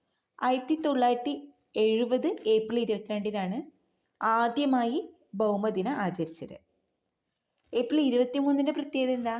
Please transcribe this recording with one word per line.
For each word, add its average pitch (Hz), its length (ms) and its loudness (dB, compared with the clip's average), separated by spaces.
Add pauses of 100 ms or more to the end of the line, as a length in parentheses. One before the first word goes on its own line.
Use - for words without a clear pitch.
(400)
ആയിരത്തി 262 460 0
തൊള്ളായിരത്തി 254 500 2 (400)
എഴുപത് 226 540 2 (260)
ഏപ്രിൽ 220 240 0
ഇരുപത്തിരണ്ടിനാണ് 208 800 -4 (640)
ആദ്യമായി 240 800 2 (360)
ഭൗമദിനം 208 600 0 (100)
ആചരിച്ചത്. - 520 -6 (1160)
ഏപ്രിൽ 247 280 2
ഇരുപത്തിമൂന്നിൻ്റെ 277 760 2
പ്രത്യേകത 262 400 -2
എന്താ? 233 220 -4